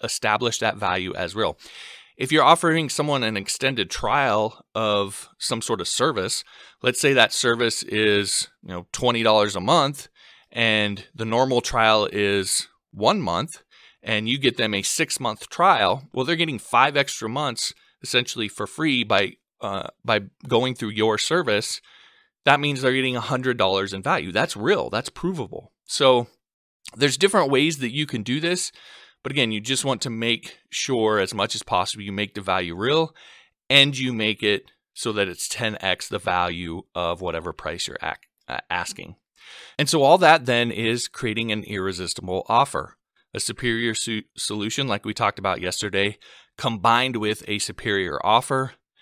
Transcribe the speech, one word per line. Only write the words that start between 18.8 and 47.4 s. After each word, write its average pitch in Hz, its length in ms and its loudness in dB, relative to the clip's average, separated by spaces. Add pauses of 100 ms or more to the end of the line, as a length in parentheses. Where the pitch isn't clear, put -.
by, 101 300 2 (260)
uh, 98 280 -6 (180)
by 107 160 2 (260)
going 123 280 2
through 113 140 -6
your 107 280 2
service 127 640 -2 (640)
that 143 140 6
means 143 220 -2
they're 131 120 2
getting 131 220 0
a 117 60 0
hundred 127 360 -2
dollars 98 360 0
in 95 80 -8
value. 127 300 -2
That's 110 260 0
real. 107 320 0
That's 110 200 -4
provable. - 600 -6 (140)
So 127 420 4 (680)
there's 131 220 2
different 185 340 4
ways 147 260 2
that 123 160 -4
you 147 120 -2
can 110 180 -6
do 123 160 -2
this. 175 320 -2 (520)
But 127 80 -6
again, 131 200 0
you 104 100 -4
just 127 240 -2
want 131 160 -2
to 131 80 -6
make 117 480 -4 (120)
sure 110 500 0
as 95 140 -2
much 104 220 -2
as - 80 -8
possible 101 400 -2
you 101 80 -8
make 101 220 -6
the 107 80 -10
value 92 340 -2
real 147 400 0 (540)
and 139 280 6
you 127 160 -2
make 107 300 -2
it 104 220 2 (280)
so 113 200 -6
that 101 140 0
it's - 200 -8
ten 110 340 -6
X 95 260 -2
the 95 120 -6
value 87 640 -2 (100)
of 87 280 -2
whatever 82 320 -6
price - 340 -8
you're - 160 -12
ac-, - 160 -6 (280)
uh, - 120 -8 (100)
asking. - 460 -6 (600)
And 151 120 0
so 151 140 4
all 156 140 8
that 160 280 6
then 120 260 2
is 113 360 -2
creating 113 440 -4
an 107 120 -4
irresistible 92 840 -4
offer, 113 480 2 (360)
a - 60 -8
superior 117 560 -2
su-, 110 280 -4 (140)
solution 110 500 -4
like 101 180 -4
we 104 80 -4
talked - 260 0
about 92 220 -2
yesterday, 98 560 -2 (400)
combined 120 600 0
with 107 300 -2